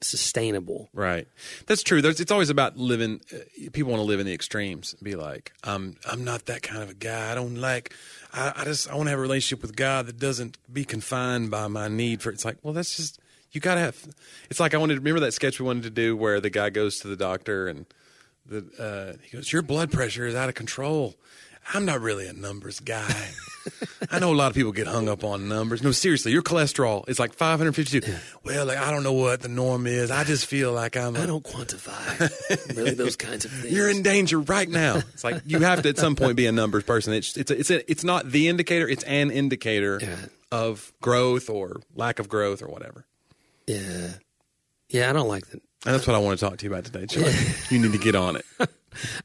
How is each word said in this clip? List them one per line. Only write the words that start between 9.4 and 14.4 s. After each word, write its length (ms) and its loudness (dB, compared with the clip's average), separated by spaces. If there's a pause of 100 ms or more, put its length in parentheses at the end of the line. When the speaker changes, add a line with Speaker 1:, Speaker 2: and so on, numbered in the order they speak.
Speaker 2:
with 140 -10
God 300 0
that 120 -14
doesn't 400 -4 (140)
be 120 -4
confined 640 -2
by 180 -2
my 200 -4
need 340 0
for," 80 -4
it's 140 -8
like, 180 -6
well, 120 -6
that's 220 -4
just, 220 -8 (340)
you 80 -6
gotta 200 2
have, 160 -2 (520)